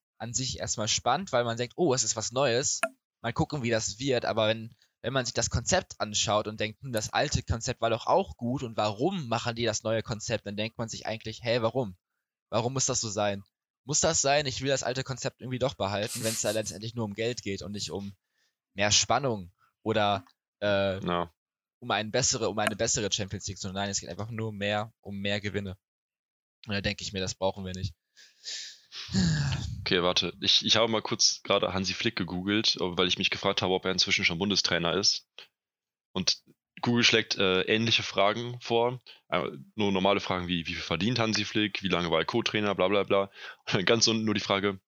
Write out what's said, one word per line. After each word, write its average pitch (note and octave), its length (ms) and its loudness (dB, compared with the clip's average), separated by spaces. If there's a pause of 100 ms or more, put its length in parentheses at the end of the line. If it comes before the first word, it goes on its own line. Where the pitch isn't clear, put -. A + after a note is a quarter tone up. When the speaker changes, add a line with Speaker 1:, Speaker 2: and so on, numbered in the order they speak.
(180)
Speaker 1:
an A#2 160 -10
sich C3 260 -4
erstmal G#2+ 300 -4
spannend, C#3+ 420 0
weil A#2+ 140 4
man A2+ 100 -2
denkt, A#2+ 220 -4
oh, D3 160 4
es C3 100 2
ist - 140 -2
was A2+ 160 -6
Neues. C3 480 2 (400)
Mal A#2 100 -4
gucken, D3 320 -2
wie A#2 60 0
das A2 280 0
wird. C3 280 0
Aber G#2+ 220 2
wenn, A2+ 280 -2 (260)
wenn B2+ 120 -6
man C3 120 0
sich - 80 -8
das - 160 0
Konzept - 520 0
anschaut G#2+ 460 0
und G#2+ 120 -8
denkt, G#2+ 220 -4
hm, C3+ 100 -10
das G#2+ 220 -2
alte B2 300 0
Konzept A#2+ 360 -4
war A2+ 100 2
doch A2+ 180 0
auch F3+ 280 2
gut B2 280 -4
und A2+ 120 -8
warum A#2 540 0
machen A#2 260 0
die A#2 80 -2
das G#2+ 200 0
neue A2 200 0
Konzept, A2 440 -4
dann G2+ 100 -6
denkt G#2+ 200 -4
man A2+ 120 -4
sich - 160 -10
eigentlich, A2 380 -6
hä, A#2+ 180 2
warum? A2 340 0 (540)
Warum A#2 240 0
muss C3 140 0
das B2 120 0
so A2+ 100 -4
sein? G2+ 320 0 (440)
Muss C#3+ 160 0
das E3 180 2
sein? C#3+ 280 2
Ich B2+ 140 -4
will C3+ 80 -2
das C3+ 140 0
alte C3 220 -2
Konzept C3 340 -6
irgendwie B2+ 200 -6
doch B2 160 0
behalten, G#2 480 -2
wenn's A2+ 180 -2
da G#2 100 2
letztendlich G#2+ 420 -4
nur A2+ 120 -2
um G2+ 80 -6
Geld A2+ 280 -4
geht G2 200 -4
und G2 100 -8
nicht G2 200 -6
um G2 260 -8 (560)
mehr G2+ 180 2
Spannung A2+ 640 2 (280)
oder, G#2 440 2 (360)
äh, G2 440 2
Speaker 2:
Ja. F2 280 0 (460)
Speaker 1:
um A#2+ 120 -6
ein G#2+ 200 0
bessere, A2+ 380 2
um G#2+ 100 -2
eine G#2+ 160 0
bessere A2 380 0
Champions G2 340 -4
League, F#2+ 120 -10
sondern G2 240 -6
nein, G2+ 80 -4
es G2 100 -4
geht - 80 -14
einfach G2+ 200 -8
nur A2 220 -6
mehr G#2 480 -2
um G2+ 200 -10
mehr G2+ 200 -2
Gewinne. G2 380 -4 (920)
Und G#2+ 60 -4
da G2 80 0
denke G2 220 -4
ich F#2 100 -8
mir, F#2+ 80 -4
das F#2 140 -4
brauchen F#2+ 280 -2
wir F#2 100 -8
nicht. F#2 200 -6 (1900)
Speaker 2:
Okay, F#2 200 2
warte. F2 380 2
Ich, - 260 2
ich G#2+ 120 6
habe A#2 100 6
mal G#2+ 140 2
kurz - 420 0
gerade G2 300 2
Hansi F#2+ 200 0
Flick - 220 -2
gegoogelt, F#2 640 0
weil F2+ 280 2
ich F2 100 2
mich F#2 120 0
gefragt - 320 0
habe, F#2 120 2
ob F#2 120 0
er F#2 60 2
inzwischen F#2 340 2
schon E2+ 140 -4
Bundestrainer F2+ 540 2
ist. - 340 0 (840)
Und - 280 0 (400)
Google A#2+ 220 4
schlägt, A2 340 4
äh, F#2 260 4
ähnliche A2 400 2
Fragen A#2 580 0
vor. A#2+ 400 0 (260)
Äh, E2 220 0 (260)
nur G2+ 160 2
normale G2 300 4
Fragen F2+ 260 -4
wie, E2+ 180 -2
wie F#2 80 -8
viel E2+ 80 -8
verdient G#2 380 0
Hansi G#2+ 260 0
Flick, G#2+ 380 -2
wie F#2+ 60 -2
lange F2 200 2
war D#2+ 100 4
er E2 60 2
Co-Trainer, G#2+ 480 0
bla F#2 140 4
bla G2+ 160 2
bla. G2 200 2 (420)
Und - 80 -2
dann F#2+ 120 2
ganz A#2 220 4
unten A2+ 160 2
nur G#2+ 100 2
die G2+ 60 2
Frage, G2 480 0